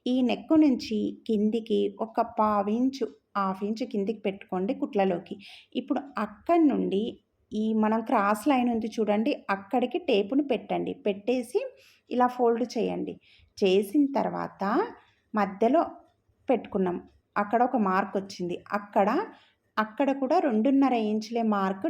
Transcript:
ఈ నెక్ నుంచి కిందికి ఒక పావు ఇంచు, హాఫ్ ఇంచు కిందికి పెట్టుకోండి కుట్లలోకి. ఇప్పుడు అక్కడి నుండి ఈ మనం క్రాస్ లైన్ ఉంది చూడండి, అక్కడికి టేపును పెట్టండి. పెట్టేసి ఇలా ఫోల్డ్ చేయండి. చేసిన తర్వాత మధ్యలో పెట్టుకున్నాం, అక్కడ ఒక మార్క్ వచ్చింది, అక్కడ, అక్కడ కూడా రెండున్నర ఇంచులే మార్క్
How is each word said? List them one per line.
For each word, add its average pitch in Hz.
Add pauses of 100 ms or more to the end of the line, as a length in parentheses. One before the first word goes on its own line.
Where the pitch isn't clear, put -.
ఈ 247
నెక్ 233
నుంచి 247 (240)
కిందికి 214 (180)
ఒక 226 (100)
పావు 208
ఇంచు, 247 (260)
హాఫ్ 190
ఇంచు 220
కిందికి 220
పెట్టుకోండి 196
కుట్లలోకి. 190 (380)
ఇప్పుడు - (160)
అక్కడి 320
నుండి 190 (480)
ఈ 214 (120)
మనం 220
క్రాస్ 214
లైన్ 247
ఉంది 226
చూడండి, 220 (180)
అక్కడికి 240
టేపును 262
పెట్టండి. 185
పెట్టేసి 240 (500)
ఇలా 247
ఫోల్డ్ 240
చేయండి. 180 (440)
చేసిన 208
తర్వాత 175 (680)
మధ్యలో 220 (680)
పెట్టుకున్నాం, 190 (380)
అక్కడ 208
ఒక 247
మార్క్ 202
వచ్చింది, 180 (160)
అక్కడ, 208 (680)
అక్కడ 220
కూడా 269
రెండున్నర 269
ఇంచులే 220
మార్క్ 196